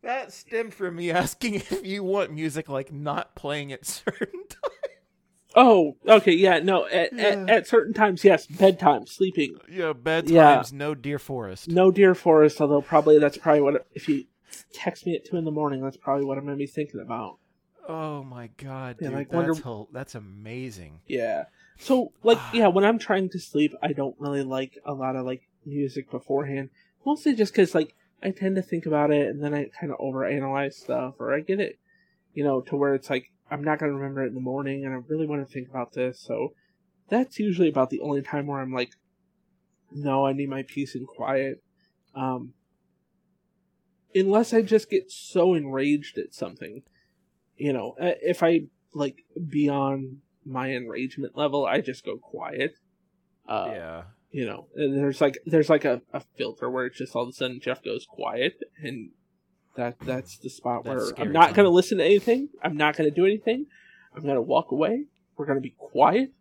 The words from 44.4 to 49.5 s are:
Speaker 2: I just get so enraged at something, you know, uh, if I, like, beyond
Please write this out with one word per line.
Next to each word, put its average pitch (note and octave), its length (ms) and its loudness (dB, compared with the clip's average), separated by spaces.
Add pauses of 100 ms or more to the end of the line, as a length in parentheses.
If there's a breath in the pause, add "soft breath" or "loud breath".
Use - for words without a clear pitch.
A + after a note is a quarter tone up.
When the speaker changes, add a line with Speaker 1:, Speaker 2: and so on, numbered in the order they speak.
Speaker 2:
I A3+ 100 4
just G#3+ 280 0
get - 200 -2
so F3+ 440 0
enraged C#3+ 640 -2
at - 160 -10
something, G#2 480 -12 (720)
you C#3+ 160 -2
know, A2+ 280 -6
uh, F3 120 0 (100)
if F3 200 0
I, E3 240 2 (280)
like, C#3+ 300 -6 (240)
beyond C#3 720 -2 (260)